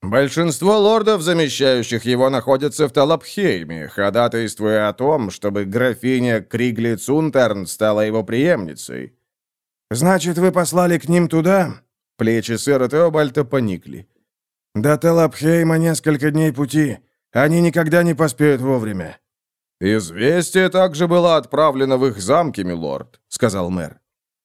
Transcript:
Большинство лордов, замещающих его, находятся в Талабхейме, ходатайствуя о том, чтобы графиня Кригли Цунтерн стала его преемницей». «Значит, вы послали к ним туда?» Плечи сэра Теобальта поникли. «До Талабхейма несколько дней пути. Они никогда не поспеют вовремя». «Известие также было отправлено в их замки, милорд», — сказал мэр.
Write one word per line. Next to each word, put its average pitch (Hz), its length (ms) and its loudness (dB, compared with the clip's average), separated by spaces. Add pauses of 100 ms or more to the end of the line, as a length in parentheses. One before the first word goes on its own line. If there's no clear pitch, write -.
Большинство 156 760 0
лордов, 214 420 2
замещающих 131 840 0
его, 123 240 2
находятся 139 580 -2
в - 20 -4
Талабхейме, 113 960 -2
ходатайствуя 107 1000 0
о 104 60 -4
том, 131 360 -2
чтобы 101 360 -4
графиня 123 760 0
Кригли 117 540 -2
Цунтерн 127 720 0
стала 107 340 0
его 107 240 -2
преемницей». 92 880 -4 (760)
«Значит, 170 480 0
вы 180 140 2
послали 175 460 0
к 143 100 -8
ним 170 200 2
туда?» 165 540 0 (340)
Плечи 113 400 0
сэра 127 320 0
Теобальта 151 560 0
поникли. 98 640 -6 (680)
«До 143 220 2
Талабхейма 165 840 2
несколько 156 520 0
дней 156 220 0
пути. 139 460 -2 (340)
Они 151 280 2
никогда 170 420 2
не 170 120 2
поспеют 147 460 2
вовремя». 107 580 -4 (640)
«Известие 110 880 0
также 180 400 2
было 170 280 4
отправлено 135 640 2
в 131 80 2
их 107 140 -2
замки, 120 420 0
милорд», — 82 680 -8
сказал 95 420 -2
мэр. 82 300 -8 (440)